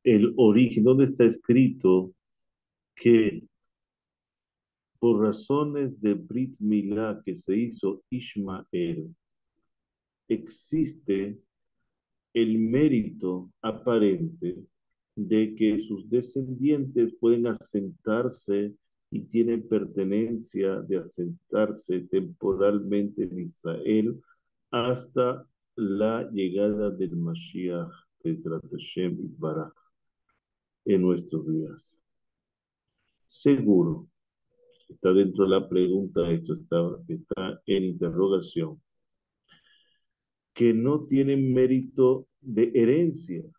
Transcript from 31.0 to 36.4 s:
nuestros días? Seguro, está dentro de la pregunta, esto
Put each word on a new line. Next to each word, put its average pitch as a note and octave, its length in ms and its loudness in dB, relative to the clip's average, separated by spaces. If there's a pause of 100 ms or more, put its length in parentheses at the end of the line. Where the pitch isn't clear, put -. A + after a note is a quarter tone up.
nuestros E2+ 440 -2
días? D#2 540 -8 (1200)
Seguro, G#2 840 2 (800)
está F#2 240 0
dentro F#2+ 320 4
de F#2+ 60 2
la F#2+ 180 0
pregunta, F2+ 600 0
esto E2 240 -4